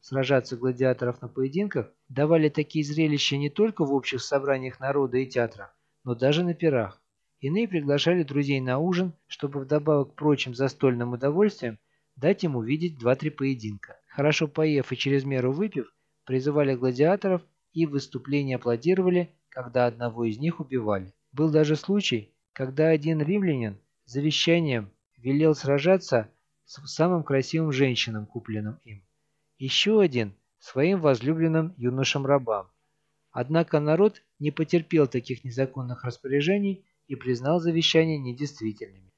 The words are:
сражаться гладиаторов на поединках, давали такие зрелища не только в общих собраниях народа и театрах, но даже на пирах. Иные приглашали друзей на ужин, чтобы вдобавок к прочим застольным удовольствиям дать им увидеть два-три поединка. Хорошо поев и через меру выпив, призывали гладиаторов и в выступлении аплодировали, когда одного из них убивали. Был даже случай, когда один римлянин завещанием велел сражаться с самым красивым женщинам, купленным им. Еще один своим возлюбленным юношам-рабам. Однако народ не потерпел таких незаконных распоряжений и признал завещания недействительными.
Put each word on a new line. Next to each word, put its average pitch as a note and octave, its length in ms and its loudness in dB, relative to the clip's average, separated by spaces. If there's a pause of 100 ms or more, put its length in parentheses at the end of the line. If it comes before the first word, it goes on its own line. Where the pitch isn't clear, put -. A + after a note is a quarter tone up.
сражаться C3 540 0
гладиаторов B2 640 -2
на B2 60 -12
поединках, C3+ 640 -4 (180)
давали D3+ 420 2
такие D3+ 340 -2
зрелища D3 540 0
не C#3+ 100 -2
только G#3 380 0
в C#3 80 0
общих C3 260 -2
собраниях C3+ 580 -2
народа C3+ 380 0
и C3 100 0
театрах, - 480 -4 (300)
но B2 100 -2
даже C#3+ 300 2
на F3 80 0
пирах. C3+ 500 0 (380)
Иные F3 260 0
приглашали E3 560 0
друзей C#3 380 0
на B2+ 180 -2
ужин, F3 360 -2 (120)
чтобы C#3+ 340 -8
вдобавок D3 520 0
к - 20 -20
прочим C#3+ 400 0
застольным B2 600 0
удовольствиям C#3 640 0 (380)
дать E3 280 0
им D3+ 100 0
увидеть D3 440 -2
два-три C3 320 0
поединка. A#2+ 680 -6 (100)
Хорошо D3+ 380 2
поев D3 460 0
и B2+ 40 -6
через C#3 280 0
меру B2+ 280 0
выпив, D#3 380 -4 (360)
призывали C3+ 480 0
гладиаторов D#3+ 680 2 (320)
и E3 140 0
в D3 60 -6
выступлении C3+ 640 -2
аплодировали, F3 760 2 (180)
когда B2 380 -2
одного A#2 400 -4
из A2 120 -2
них D#3+ 220 -4
убивали. G#2+ 540 -4 (180)
Был D3+ 180 0
даже D#3 260 4
случай, D3 580 -2 (180)
когда C3+ 360 0
один D#3 340 2
римлянин D3 560 -2 (260)
завещанием C#3+ 840 0 (260)
велел C#3+ 380 2
сражаться C#3 760 2 (380)
с C#3+ 200 -20
самым E3 380 0
красивым D3+ 480 0
женщинам, A#2+ 540 0
купленным G#2+ 580 -8
им. G#2 180 -18 (560)
Еще G3+ 420 2
один B2 340 2 (240)
своим E3+ 420 0
возлюбленным D#3+ 760 2
юношам-рабам. B2+ 960 0 (600)
Однако D#3 480 0
народ D#3+ 440 2 (160)
не D3 120 -4
потерпел D#3+ 560 2
таких B2 380 -6
незаконных B2+ 600 -6
распоряжений E3+ 800 -2 (220)
и C#3 80 -8
признал B2+ 460 0
завещания D#3+ 580 2
недействительными. A2+ 1000 -8